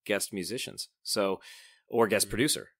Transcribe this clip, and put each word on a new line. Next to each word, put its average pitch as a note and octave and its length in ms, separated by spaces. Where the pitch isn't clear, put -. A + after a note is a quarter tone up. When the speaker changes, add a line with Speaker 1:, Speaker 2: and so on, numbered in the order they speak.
Speaker 1:
guest G2+ 260
musicians, F#2+ 560
so, G2 380
or A#2 180
guest G2 200
Speaker 2:
Mm-hmm. - 40
Speaker 1:
producer. G#2+ 380